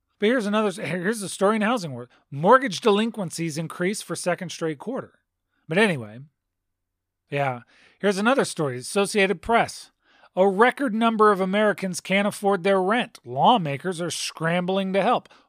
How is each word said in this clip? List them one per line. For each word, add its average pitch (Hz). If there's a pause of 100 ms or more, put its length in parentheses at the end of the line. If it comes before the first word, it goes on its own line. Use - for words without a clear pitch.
(180)
But 208
here's 226
another, 208
here's 180
the 185
story 202
in 214
housing 202
world. 123 (240)
Mortgage 196
delinquencies 202
increased 175
for 170
second 175
straight 160
quarter. - (480)
But 160
anyway, 131 (1120)
yeah. 135 (400)
Here's 190
another 220
story. 135
Associated 196
Press. - (420)
A 185
record 233
number 220
of 190
Americans 190
can't 196
afford 196
their 196
rent. 208
Lawmakers 151
are 170
scrambling 180
to 196
help. 220 (200)